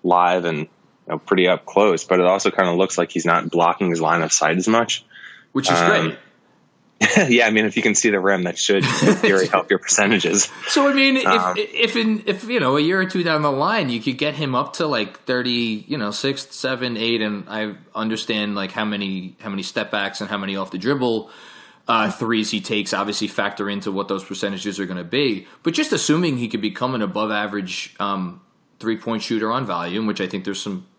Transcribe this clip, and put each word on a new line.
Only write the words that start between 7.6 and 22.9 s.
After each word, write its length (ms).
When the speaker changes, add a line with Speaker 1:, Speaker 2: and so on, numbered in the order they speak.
Speaker 1:
if 120
you 60
can 140
see 140
the 100
rim, 240
that 140
should, 260
in 320
theory, 320
Speaker 2:
<laughs> 40
Speaker 1:
help 180
your 100
percentages. 680
Speaker 2:
So, 200
I 40
mean, 240
if, 100
Speaker 1:
Um, 300
Speaker 2:
if 400
in, 300
if, 180
you 160
know, 160
a 40
year 200
or 60
two 180
down 180
the 80
line, 400
you 100
could 180
get 160
him 200
up 200
to, 120
like, 380
thirty, 640
you 100
know, 140
six, 420
seven, 420
eight, 240
and 280
I 260
understand, 600
like, 180
how 120
many, 560
how 100
many 140
step 260
backs 300
and 100
how 80
many 180
off 140
the 80
dribble, 520
uh, 240
threes 400
he 120
takes, 320